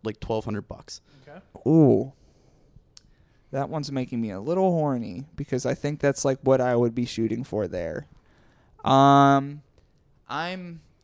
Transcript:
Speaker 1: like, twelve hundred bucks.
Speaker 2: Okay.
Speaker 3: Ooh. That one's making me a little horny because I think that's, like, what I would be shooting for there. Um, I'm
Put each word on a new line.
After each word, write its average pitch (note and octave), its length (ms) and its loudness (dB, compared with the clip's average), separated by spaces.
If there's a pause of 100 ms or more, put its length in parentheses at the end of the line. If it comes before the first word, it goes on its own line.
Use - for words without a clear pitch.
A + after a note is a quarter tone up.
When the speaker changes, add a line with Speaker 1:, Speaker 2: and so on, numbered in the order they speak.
Speaker 1:
like, A2 160 -8
twelve A2 260 -6
hundred G#2 220 -8
bucks. - 340 -18 (220)
Speaker 2:
Okay. - 160 -20 (300)
Speaker 3:
Ooh. C3+ 440 6 (1400)
That C3+ 160 -4
one's D3 240 -8
making B2+ 280 -4
me A2+ 100 -4
a F#2+ 100 -10
little F3+ 320 0
horny C3 540 -4 (100)
because C3+ 280 -4
I B2+ 100 -2
think D3 260 -6
that's, C#3 240 0
like, C3+ 180 0
what C3 180 4
I B2 140 0
would A#2+ 180 2
be A#2+ 120 -4
shooting A2+ 400 -4
for G2+ 240 -4
there. E2 400 -8 (760)
Um, C#3 760 4 (680)
I'm E3+ 520 -10 (240)